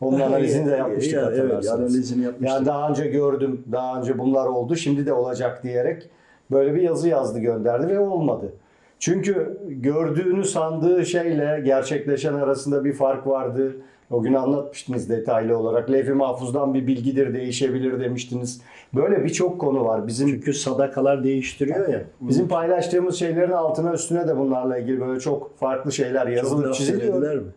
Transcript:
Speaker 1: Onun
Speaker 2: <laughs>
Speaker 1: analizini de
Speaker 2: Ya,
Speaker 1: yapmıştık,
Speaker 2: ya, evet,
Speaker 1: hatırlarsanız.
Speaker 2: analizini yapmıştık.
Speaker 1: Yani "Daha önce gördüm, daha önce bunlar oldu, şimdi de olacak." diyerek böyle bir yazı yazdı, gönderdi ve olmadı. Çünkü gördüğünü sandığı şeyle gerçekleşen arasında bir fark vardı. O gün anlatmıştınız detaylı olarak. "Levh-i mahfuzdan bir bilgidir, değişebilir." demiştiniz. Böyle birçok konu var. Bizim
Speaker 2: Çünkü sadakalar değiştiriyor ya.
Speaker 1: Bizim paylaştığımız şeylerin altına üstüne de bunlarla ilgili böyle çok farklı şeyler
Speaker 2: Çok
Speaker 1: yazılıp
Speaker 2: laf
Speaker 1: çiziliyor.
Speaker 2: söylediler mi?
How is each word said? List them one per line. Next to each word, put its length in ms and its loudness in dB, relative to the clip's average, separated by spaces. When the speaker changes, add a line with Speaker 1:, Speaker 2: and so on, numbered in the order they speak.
Speaker 1:
Onun 200 2
Speaker 2:
<laughs> 0 -
Speaker 1:
analizini 460 2
de 40 2
Speaker 2:
Ya, 60 2
Speaker 1:
yapmıştık, 380 0
Speaker 2:
ya, 60 2
evet, 180 0
Speaker 1:
hatırlarsanız. 420 0
Speaker 2:
analizini 440 0
yapmıştık. 320 -4
Speaker 1:
Yani 100 0
"Daha 240 0
önce 160 0
gördüm, 640 0
daha 280 -2
önce 180 -2
bunlar 280 2
oldu, 300 0
şimdi 300 0
de 60 0
olacak." 500 -2
diyerek 460 -2
böyle 240 4
bir 80 4
yazı 260 2
yazdı, 300 0
gönderdi 500 2
ve 100 2
olmadı. 540 0
Çünkü 600 0
gördüğünü 760 0
sandığı 640 2
şeyle 580 0
gerçekleşen 720 0
arasında 500 0
bir 80 2
fark 340 0
vardı. 500 0
O 120 0
gün 120 2
anlatmıştınız 760 -2
detaylı 480 0
olarak. 340 0
"Levh-i 200 2
mahfuzdan 640 0
bir 120 0
bilgidir, 480 2
değişebilir." 640 -2
demiştiniz. 600 -6
Böyle 300 2
birçok 360 0
konu 240 0
var. 220 0
Bizim 220 0
Speaker 2:
Çünkü 240 -2
sadakalar 720 0
değiştiriyor 640 0
ya. 140 -2
Speaker 1:
Bizim 280 2
paylaştığımız 680 0
şeylerin 360 0
altına 400 0
üstüne 360 -2
de 100 2
bunlarla 400 0
ilgili 220 -2
böyle 200 -4
çok 380 -6
farklı 340 -2
şeyler 340 0
Speaker 2:
Çok 100 0
Speaker 1:
yazılıp 300 0
Speaker 2:
laf 80 0
Speaker 1:
çiziliyor. 400 0
Speaker 2:
söylediler 240 0
mi? 180 -8